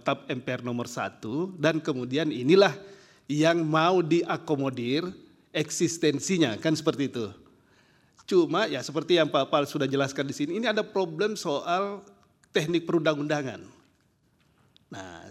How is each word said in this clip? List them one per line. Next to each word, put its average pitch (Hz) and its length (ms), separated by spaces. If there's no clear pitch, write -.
tap 139 240
M 127 160
P 135 80
R 123 120
nomor 120 240
satu, 120 680
dan 160 240
kemudian 139 480
inilah 151 480
yang 160 320
mau 160 400
diakomodir 147 1040
eksistensinya, 151 1040
kan 160 160
seperti 139 320
itu. 110 240
Cuma 175 440
ya 131 120
seperti 151 360
yang 151 120
Pak 139 200
Pal 151 160
sudah 143 200
jelaskan 135 400
di 139 80
sini, 165 240
ini 233 80
ada 214 160
problem 190 520
soal 185 680
teknik 170 360
perundang-undangan. 147 760
Nah, 90 400